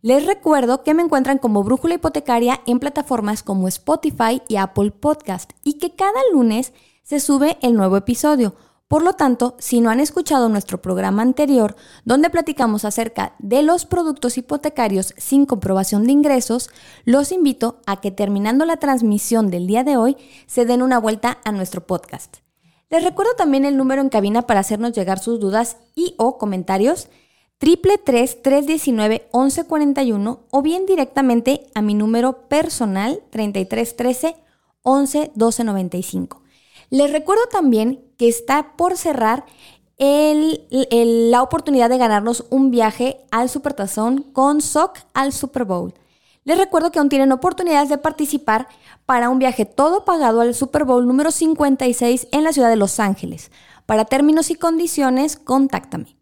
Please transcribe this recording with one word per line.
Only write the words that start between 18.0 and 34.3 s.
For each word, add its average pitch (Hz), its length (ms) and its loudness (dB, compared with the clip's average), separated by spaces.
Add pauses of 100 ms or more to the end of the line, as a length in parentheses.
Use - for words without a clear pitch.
que 196 100 -4
terminando 208 540 0
la 330 100 0
transmisión 226 720 0
del 180 180 -4
día 233 180 0
de 285 100 2
hoy, 247 220 2 (300)
se 240 180 0
den 247 160 2
una 254 180 2
vuelta 220 460 -2
a 214 80 -4
nuestro 185 340 -8
podcast. - 520 -10 (500)
Les 330 160 0
recuerdo 403 320 0
también 277 260 2
el 285 140 0
número 269 240 0
en 269 80 0
cabina 214 320 0
para 220 180 0
hacernos 214 320 -4
llegar 190 280 -4
sus 226 200 -4
dudas 214 380 -2 (180)
y 349 220 -4
o 233 200 0
comentarios, 196 720 -2 (500)
triple 359 400 2
tres, 240 460 -2
tres 277 240 2
diecinueve, 226 640 -2
once 269 320 0
cuarenta 285 400 0
y 240 80 0
uno, 208 300 -4 (100)
o 277 100 2
bien 349 240 -2
directamente 262 880 0
a 214 80 -4
mi 208 120 0
número 233 560 0
personal, 269 800 -2
treinta 208 320 -4
y 190 40 -4
tres 233 300 -6
trece, 254 400 -4 (460)